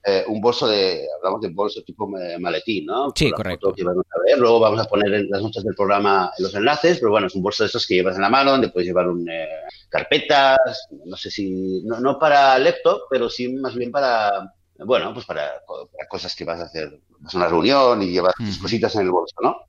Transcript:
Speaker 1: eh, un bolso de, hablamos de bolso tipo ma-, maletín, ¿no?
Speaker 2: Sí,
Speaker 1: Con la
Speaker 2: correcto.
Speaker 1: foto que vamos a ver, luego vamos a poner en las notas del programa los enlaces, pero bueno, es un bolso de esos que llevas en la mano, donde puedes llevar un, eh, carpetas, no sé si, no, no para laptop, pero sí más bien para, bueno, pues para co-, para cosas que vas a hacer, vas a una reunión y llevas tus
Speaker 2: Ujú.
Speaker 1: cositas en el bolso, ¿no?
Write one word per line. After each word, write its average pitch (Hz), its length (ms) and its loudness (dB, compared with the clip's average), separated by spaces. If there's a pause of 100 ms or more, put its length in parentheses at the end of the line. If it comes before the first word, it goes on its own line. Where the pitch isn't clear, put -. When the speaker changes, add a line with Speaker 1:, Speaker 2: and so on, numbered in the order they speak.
Speaker 1:
eh, 95 220 2
un 110 140 -4
bolso 120 260 2
de, 92 400 0 (100)
hablamos 95 240 -2
de 101 80 -6
bolso 101 320 -4
tipo 98 260 -10
ma-, 90 320 -8
maletín, 87 460 -4
¿no? 117 300 -4
Speaker 2:
Sí, 156 100 2
Speaker 1:
Con - 60 2
la 78 60 -2
Speaker 2:
correcto. 92 320 -4
Speaker 1:
foto 92 60 -4
que 95 80 -6
vamos 90 220 -2 (100)
a 85 40 0 (100)
ver, - 80 6
luego 117 220 6
vamos 110 200 4
a 107 60 0
poner 104 260 0
en 101 200 0
las 98 100 -2
notas 110 220 -6
del 101 100 -4
programa 98 640 2
los 92 160 -4
enlaces, 147 460 2
pero 117 100 2
bueno, 104 160 4
es 92 100 -6
un 92 60 -2
bolso 104 220 0
de 101 60 0
esos - 180 -4
que 98 80 0
llevas 92 200 2
en 98 60 -2
la 98 80 2
mano, 139 220 4
donde 120 180 2
puedes 90 180 -2
llevar 90 200 2
un, 87 200 -4
eh, 82 200 -8 (420)
carpetas, 139 680 2 (460)
no 92 120 -12
sé 101 140 -12
si, 95 520 -4
no, 113 160 -6
no 135 200 0
para 139 400 6
laptop, 170 500 2
pero 120 200 0
sí 123 240 -6
más 131 220 -6
bien 120 160 -6
para, 117 380 2 (560)
bueno, 110 280 0
pues 120 120 -12
para 73 260 -6 (140)
co-, 80 260 -14
para - 160 -14
cosas 92 280 -10
que 80 100 -10
vas 85 140 -6
a 85 60 -8
hacer, 76 360 -12 (180)
vas - 140 -18
a 185 40 -2
una 87 100 2
reunión 120 560 4
y 95 80 -2
llevas 90 260 2
tus 104 180 -4
Speaker 2:
Ujú. 85 80 -12
Speaker 1:
cositas 113 320 -2
en 107 60 0
el 92 100 2
bolso, 90 300 -2
¿no? 131 140 0 (140)